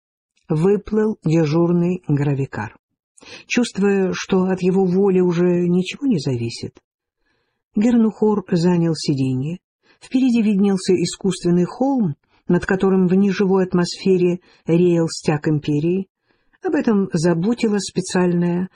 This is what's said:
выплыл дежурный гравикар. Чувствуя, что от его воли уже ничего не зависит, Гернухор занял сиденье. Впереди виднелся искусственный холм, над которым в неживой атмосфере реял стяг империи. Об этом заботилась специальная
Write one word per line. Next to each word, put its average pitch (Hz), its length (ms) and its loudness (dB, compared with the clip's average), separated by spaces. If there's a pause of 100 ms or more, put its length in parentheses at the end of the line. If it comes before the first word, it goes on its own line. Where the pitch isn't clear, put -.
(500)
выплыл 202 760 0
дежурный 170 840 0
гравикар. 135 720 -4 (680)
Чувствуя, 196 680 0
что 185 300 -2
от 185 180 -2
его 185 240 2
воли 185 360 2
уже 175 460 0
ничего 185 400 -2
не 202 120 0
зависит, 120 600 -6 (960)
Гернухор 214 760 2
занял 170 440 2
сиденье. 135 640 -4 (400)
Впереди 247 420 0
виднелся 196 520 2
искусственный 175 680 0
холм, 240 520 -2 (320)
над 175 180 0
которым 190 420 0
в 180 80 2
неживой 190 480 2
атмосфере 180 800 0 (240)
реял 170 420 2
стяг 156 400 -4
империи. 156 600 -2 (540)
Об 381 140 -2
этом 202 380 0
заботилась 190 760 0
специальная 175 880 -2